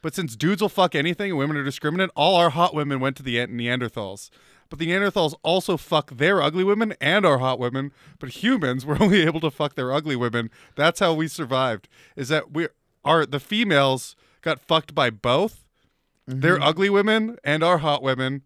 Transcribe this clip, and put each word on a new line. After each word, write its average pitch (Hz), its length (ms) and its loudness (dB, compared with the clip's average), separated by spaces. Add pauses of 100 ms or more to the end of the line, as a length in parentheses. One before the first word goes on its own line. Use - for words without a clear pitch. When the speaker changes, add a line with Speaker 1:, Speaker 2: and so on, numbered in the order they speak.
Speaker 1:
but 160 140 -8
since 143 200 -6
dudes 175 260 0
will 208 80 0
fuck 180 260 2
anything 170 360 -2
and 160 60 -2
women 147 180 -2
are 143 80 -4
discriminate, 156 520 -2
all 170 200 4
our 170 140 6
hot 165 240 2
women 143 260 -2
went 135 180 -2
to 139 60 -18
the 120 140 -2
Neanderthals. 120 920 -6 (400)
But 143 100 -14
the 160 80 -4
Neanderthals 180 560 0
also 175 340 0
fuck - 400 -4
their 170 240 2
ugly 160 220 0
women 208 360 0
and 185 260 0
our 143 120 4
hot 127 220 0
women, 135 320 -4 (280)
but 131 100 -12 (140)
humans 139 420 0
were 147 120 -2
<laughs> 165 40 2
only 196 200 6
able 160 200 0
to 160 100 -2
fuck - 240 -4
their 127 180 -4
ugly 151 220 -2
women. 117 340 -2 (260)
That's 160 240 2
how 170 140 2
we 160 140 -2
survived, 131 600 -4 (280)
is 131 140 -8
that 151 220 -2
we, 160 160 -4 (380)
our, 156 200 4
the 139 140 -6
females 143 760 0 (300)
got 156 160 -4
fucked 156 340 -2
by 135 140 2
both. 127 560 -2 (640)
They're 135 280 2
Speaker 2:
Mm-hmm. 143 80 -2
Speaker 1:
ugly 165 260 2
women 220 540 2
and 151 200 0
are 170 160 4
hot 147 220 0
women. 131 440 -2